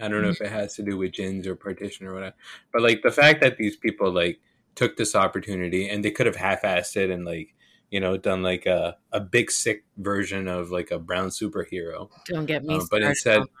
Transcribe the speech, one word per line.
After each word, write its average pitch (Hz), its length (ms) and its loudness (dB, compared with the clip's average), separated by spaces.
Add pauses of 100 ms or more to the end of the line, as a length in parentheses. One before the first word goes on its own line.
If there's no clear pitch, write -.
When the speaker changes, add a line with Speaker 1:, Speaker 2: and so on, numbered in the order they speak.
Speaker 1:
I 107 60 -4
don't 104 140 0
know 104 60 2
Speaker 2:
Mm-hmm. 98 160 -2
Speaker 1:
if 101 60 -4
it - 20 -8
has 101 240 -4
to 107 60 -8
do 101 160 -2
with 92 140 -2
Jinns 95 340 -6
or 92 100 -4
Partition 98 500 -10
or 95 80 -12
whatever. 95 220 -10 (360)
But, 117 100 2
like, 113 200 6
the 123 80 4
fact 147 300 8
that 131 160 6
these 104 200 -2
people, 101 360 0
like, 87 280 0 (340)
took - 220 0
this - 180 0
opportunity 95 760 0
and 104 160 -2
they 107 60 0
could 120 160 0
have 110 100 2
half-assed 95 600 0
it 98 140 2
and, 87 140 -4
like, 85 300 -8 (360)
you 101 80 -4
know, 95 200 0
done, 95 240 0
like, 90 240 -2
a, 87 300 2 (140)
a 107 100 -2
big 117 300 0
sick - 340 -2 (120)
version 98 520 -4
of, 90 220 -4
like, 90 200 -4
a 85 80 -4
brown 90 320 -4
superhero. 90 800 -8 (160)
Speaker 2:
Don't 160 200 -4
get 147 160 -2
me 156 120 -2
Speaker 1:
Um, 156 60 0
but 85 60 -4 (160)
Speaker 2:
started 107 60 2
Speaker 1:
instead, 120 320 4
Speaker 2:
on - 80 -2 (120)